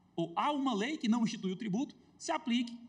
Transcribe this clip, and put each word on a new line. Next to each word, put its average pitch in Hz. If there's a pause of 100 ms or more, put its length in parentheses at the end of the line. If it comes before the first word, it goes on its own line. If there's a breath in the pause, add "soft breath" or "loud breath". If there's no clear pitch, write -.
(160)
ou 170
a 254
uma 277
lei 233
que 247
não 226
institui 190
o 185
tributo, 220 (200 loud breath)
se -
aplique 247 (120)